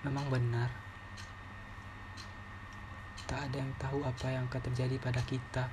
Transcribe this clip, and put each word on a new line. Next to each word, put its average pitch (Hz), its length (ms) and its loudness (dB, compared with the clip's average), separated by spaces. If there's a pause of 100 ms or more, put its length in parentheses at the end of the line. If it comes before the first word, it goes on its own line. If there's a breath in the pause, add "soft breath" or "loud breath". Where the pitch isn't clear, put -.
Memang 139 240 2
benar, 120 400 6 (2500)
tak 131 240 0
ada 139 80 2
yang 135 160 0
tahu 139 280 2
apa 131 280 2
yang 127 200 2
akan 131 100 2 (100)
terjadi 127 280 4
pada 123 240 4
kita. 127 500 0